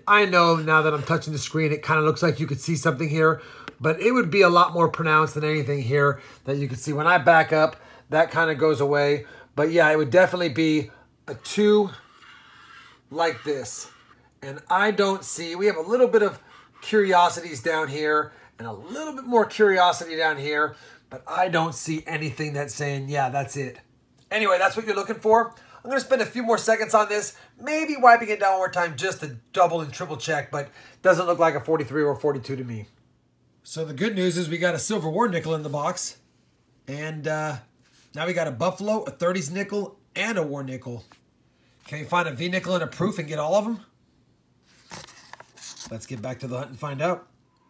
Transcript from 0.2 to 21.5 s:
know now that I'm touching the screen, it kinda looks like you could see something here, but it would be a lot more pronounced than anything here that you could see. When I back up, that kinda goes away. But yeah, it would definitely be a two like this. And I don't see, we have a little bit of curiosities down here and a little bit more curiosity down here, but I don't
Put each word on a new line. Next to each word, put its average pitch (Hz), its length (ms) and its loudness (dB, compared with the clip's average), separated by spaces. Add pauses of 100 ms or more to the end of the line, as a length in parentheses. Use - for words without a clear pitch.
know 175 320 6
now 156 240 2
that 151 140 2
I'm 143 80 -2
touching 156 320 -2
the 143 40 -6
screen, 156 340 -2
it 151 100 -4
kinda 156 200 2
looks 156 200 0
like 147 180 2
you 160 60 -4
could 143 140 -4
see 165 140 -4
something 151 360 -2
here, 156 320 2 (380)
but 160 200 0
it 226 120 4
would 220 180 2
be 202 100 4
a 180 80 8
lot 175 240 6
more 170 160 2
pronounced 156 460 2
than 151 100 -4
anything 143 380 -2
here 139 380 2 (240)
that 139 120 -4
you 143 100 -2
could 127 140 -8
see. 151 140 -4
When 151 120 -2
I 175 120 6
back 160 340 4
up, 156 240 2 (320)
that 156 240 2
kinda 160 220 0
goes 147 260 2
away. 143 460 2 (280)
But 156 160 0
yeah, 165 200 4
it 156 60 4
would 147 140 0
definitely 180 380 4
be 151 420 0 (380)
a 143 60 -10
two 208 560 2 (1200)
like 160 340 -2
this. 139 440 -6 (540)
And 139 260 -12
I 196 220 2
don't 196 320 0
see, 165 320 -8
we 196 120 0
have 185 100 2
a 160 60 -4
little 233 260 4
bit 208 140 4
of - 180 0 (400)
curiosities 175 840 2
down 156 260 -2
here 151 440 -2 (240)
and 117 120 -12
a 113 40 -10
little 277 400 -12
bit 262 120 -12
more 240 200 2
curiosity 180 680 2
down 156 240 -2
here, 147 380 -2 (340)
but - 160 -16
I 185 220 0
don't 165 260 0